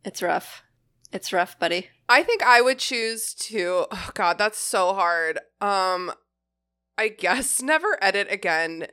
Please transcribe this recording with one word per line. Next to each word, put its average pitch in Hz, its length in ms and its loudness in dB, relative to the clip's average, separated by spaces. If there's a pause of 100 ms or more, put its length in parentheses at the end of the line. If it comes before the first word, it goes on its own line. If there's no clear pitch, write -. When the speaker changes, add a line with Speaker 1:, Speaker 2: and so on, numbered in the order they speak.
Speaker 1:
It's - 180 -10
rough. - 420 -2 (480)
It's - 200 -10
rough, 185 280 0
buddy. 170 280 -2 (220)
Speaker 2:
I 269 140 6
think 453 200 0
I 247 180 8
would 254 180 2
choose 226 560 -4
to, 180 560 -2
oh - 220 -10
God, 175 240 0
that's 214 200 0
so 190 360 0
hard. 170 460 0 (220)
Um, 185 500 0 (880)
I 220 120 0
guess 214 520 0
<laughs> - 0 -
never 320 400 0
edit 196 280 2
again 165 640 -2